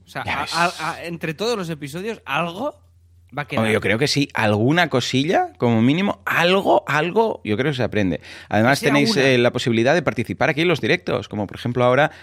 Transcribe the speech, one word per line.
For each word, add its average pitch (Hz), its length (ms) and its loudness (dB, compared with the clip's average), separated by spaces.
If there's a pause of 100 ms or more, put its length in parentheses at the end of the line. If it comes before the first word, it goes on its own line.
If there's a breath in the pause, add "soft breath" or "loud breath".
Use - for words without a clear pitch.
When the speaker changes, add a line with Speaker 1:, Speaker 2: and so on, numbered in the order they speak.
Speaker 1:
O - 40 -20
sea, 135 160 -10
Speaker 2:
Ya 135 140 -6
Speaker 1:
a-, - 20 -4
Speaker 2:
ves. 151 140 -8
Speaker 1:
a-, 170 380 -2
a-, 127 120 -14
entre 165 300 -8
todos 226 200 -4
los 180 140 -6
episodios, 165 560 -10
algo 170 480 -4 (640)
va 143 60 -6
a - 20 -12
Speaker 2:
Hombre, 139 120 -6
Speaker 1:
quedar. 110 160 0
Speaker 2:
yo 104 80 2
creo 101 180 0
que 147 80 2
sí, 143 260 0
alguna 120 560 2
cosilla, 160 680 0
como 117 240 2
mínimo, 170 420 2
algo, 180 640 2
algo, 175 560 -2
yo 104 140 0
creo 131 140 0
que 135 60 -6
se 127 60 -2
aprende. 95 380 0 (280 loud breath)
Además, 120 300 4
Speaker 1:
Que - 80 -4
sea 139 60 4
Speaker 2:
tenéis, 143 220 4
Speaker 1:
una. 135 80 4
Speaker 2:
eh, 131 140 4
la 120 140 4
posibilidad 120 420 2
de 175 80 2
participar 123 480 -2
aquí 147 120 -2
en 175 60 2
los 160 140 0
directos, 107 480 -2
como 104 160 -4
por - 120 -12
ejemplo 123 260 -2
ahora 131 260 4 (140)